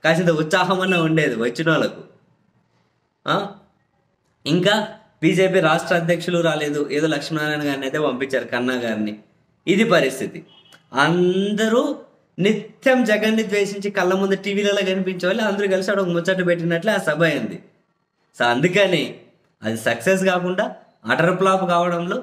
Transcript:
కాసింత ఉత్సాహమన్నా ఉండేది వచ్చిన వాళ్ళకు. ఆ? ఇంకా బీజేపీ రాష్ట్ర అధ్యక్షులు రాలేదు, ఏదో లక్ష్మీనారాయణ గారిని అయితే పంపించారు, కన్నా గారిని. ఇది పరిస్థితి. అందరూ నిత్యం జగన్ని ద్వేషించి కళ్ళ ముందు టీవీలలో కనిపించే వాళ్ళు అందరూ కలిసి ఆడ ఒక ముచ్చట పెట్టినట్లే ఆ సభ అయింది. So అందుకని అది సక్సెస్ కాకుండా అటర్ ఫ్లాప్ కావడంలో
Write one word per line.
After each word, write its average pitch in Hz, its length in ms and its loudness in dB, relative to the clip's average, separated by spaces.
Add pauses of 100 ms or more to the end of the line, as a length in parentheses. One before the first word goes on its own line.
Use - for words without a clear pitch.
కాసింత 165 260 2
ఉత్సాహమన్నా 180 720 2
ఉండేది 156 340 2
వచ్చిన 117 340 -2
వాళ్ళకు. 131 320 0 (1200)
ఆ? 180 260 -2 (920)
ఇంకా 180 300 2 (460)
బీజేపీ 185 380 4
రాష్ట్ర 165 360 2
అధ్యక్షులు 170 460 0
రాలేదు, 151 500 -2
ఏదో 147 160 0
లక్ష్మీనారాయణ 151 560 -2
గారిని 135 220 -4
అయితే 135 140 -4
పంపించారు, 131 460 -2
కన్నా 123 280 -2
గారిని. 110 400 -2 (540)
ఇది 190 160 4
పరిస్థితి. 135 560 0 (540)
అందరూ 196 1040 2 (440)
నిత్యం 220 640 0
జగన్ని 214 400 0
ద్వేషించి 202 480 -2
కళ్ళ 185 220 0
ముందు 190 220 0
టీవీలలో 202 580 0
కనిపించే 185 340 -4
వాళ్ళు 220 160 0
అందరూ 202 240 0
కలిసి 190 240 0
ఆడ 196 80 0
ఒక 190 80 0
ముచ్చట 175 400 0
పెట్టినట్లే 170 460 0
ఆ 196 40 0
సభ 160 260 0
అయింది. 120 340 -2 (800)
So 123 80 2
అందుకని 175 580 2 (600)
అది 110 140 -4
సక్సెస్ 175 480 0
కాకుండా 180 400 -2 (460)
అటర్ 165 260 2
ఫ్లాప్ 190 320 2
కావడంలో 175 540 0